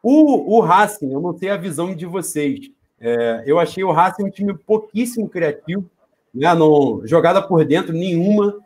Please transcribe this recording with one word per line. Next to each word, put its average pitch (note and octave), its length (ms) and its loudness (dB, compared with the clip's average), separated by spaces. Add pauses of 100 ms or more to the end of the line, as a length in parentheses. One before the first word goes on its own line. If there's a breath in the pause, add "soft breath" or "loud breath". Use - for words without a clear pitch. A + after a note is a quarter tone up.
O, B3 540 4
o G#3+ 40 6
Racing, F3+ 520 2
eu C#3 80 -4
não F3 160 -6
sei F#3 140 -6
a G3+ 60 -2
visão F3 380 -6
de E3+ 120 -10
vocês, D3+ 640 -6 (300)
é, A#2 460 -2
eu D3+ 120 2
achei E3+ 240 -2
o F#3 80 -2
Racing F#3 340 0
um G3 60 -4
time G3 240 -6
pouquíssimo G#3+ 760 -4
criativo, E3+ 600 -6 (440)
né? D#3+ 220 0
Não, D3 500 4
jogada E3+ 380 2
por E3 220 2
dentro E3 280 -2
nenhuma F#3+ 720 0